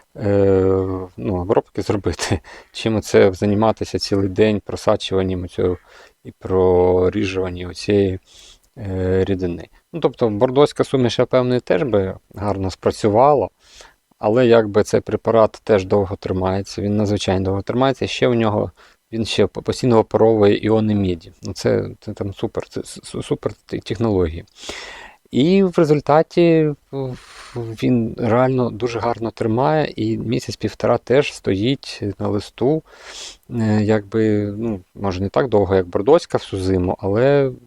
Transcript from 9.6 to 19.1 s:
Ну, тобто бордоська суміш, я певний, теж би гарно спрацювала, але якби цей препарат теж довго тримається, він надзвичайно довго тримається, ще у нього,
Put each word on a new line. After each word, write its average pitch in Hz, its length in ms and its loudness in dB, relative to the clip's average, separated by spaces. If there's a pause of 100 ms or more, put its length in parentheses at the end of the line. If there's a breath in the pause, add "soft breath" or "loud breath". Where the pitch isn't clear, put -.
Ну, 170 60 -8
тобто 123 300 0
бордоська 127 540 2
суміш, 123 360 0
я 123 60 2
певний, 123 340 0
теж - 240 0
би 98 320 0 (200)
гарно 95 360 -4
спрацювала, 113 800 2 (720 loud breath)
але 117 280 2
якби 107 360 4
цей - 180 0
препарат 110 640 0
теж 98 220 2
довго 101 300 0
тримається, 95 640 -4
він 104 160 -2
надзвичайно 98 480 0
довго 98 160 -2
тримається, 127 460 -2
ще - 200 -2
у 123 60 2
нього, 104 380 0 (420 soft breath)